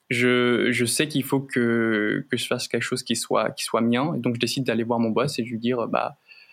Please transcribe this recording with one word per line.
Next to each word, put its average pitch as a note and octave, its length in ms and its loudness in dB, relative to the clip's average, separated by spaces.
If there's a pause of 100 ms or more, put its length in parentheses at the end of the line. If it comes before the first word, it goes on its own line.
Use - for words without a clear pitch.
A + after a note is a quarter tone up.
(100)
Je, B2 600 4
je A#2+ 120 0
sais D3+ 240 0
qu'il C#3+ 160 0
faut C#3 160 0
que, A2+ 880 0
que B2 60 0
je A#2 100 -4
fasse B2 220 -4
quelque A#2+ 140 -2
chose - 200 -4
qui A#2 140 -2
soit, A2 340 0
qui - 140 -8
soit A#2 160 0
mien. A#2+ 340 2
Et B2+ 40 -4
donc, A#2+ 160 -2
je A#2+ 60 -6
décide B2 240 -2
d'aller A#2 180 0
voir A#2 160 0
mon A#2 100 2
boss A#2 300 0
et B2 40 -2
de A2+ 60 -6
lui A#2 100 -6
dire, A#2+ 220 0
euh, A2+ 60 -2
bah, - 300 -2 (360)